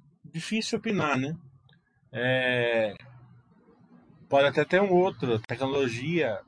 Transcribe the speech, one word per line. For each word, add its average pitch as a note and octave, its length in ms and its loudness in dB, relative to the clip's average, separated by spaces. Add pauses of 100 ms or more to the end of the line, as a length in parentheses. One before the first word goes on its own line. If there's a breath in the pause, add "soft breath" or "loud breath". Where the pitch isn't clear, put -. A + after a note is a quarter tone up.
(240)
difícil G#3+ 540 -6
opinar, E3+ 400 -2
né? C#3 200 -4 (720 soft breath)
É... A#2+ 800 0 (1400)
Pode C#3 180 6
até D3 160 2
ter F3+ 180 2
um G3+ 100 2
outro, F3 480 2
tecnologia, C3+ 960 -2 (120)